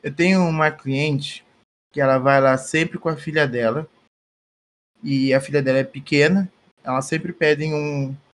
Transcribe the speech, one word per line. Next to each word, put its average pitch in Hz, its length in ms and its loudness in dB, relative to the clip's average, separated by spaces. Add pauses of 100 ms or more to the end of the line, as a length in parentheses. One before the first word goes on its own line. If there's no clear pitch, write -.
Eu 143 120 -8
tenho 185 320 2
uma 156 240 0
cliente 143 720 -4 (480)
que 143 80 -4
ela 135 180 4
vai 135 220 4
lá 131 180 4
sempre 160 400 -2
com 165 100 -6
a 156 80 -4
filha 151 320 -2
dela. 120 400 -2 (1120)
E 135 300 0
a 135 80 4
filha 143 220 -2
dela 131 160 2
é 135 60 0
pequena. 156 680 2 (340)
Elas 131 220 -4
sempre 160 260 -6
pedem 151 420 0
um 143 400 -4 (200)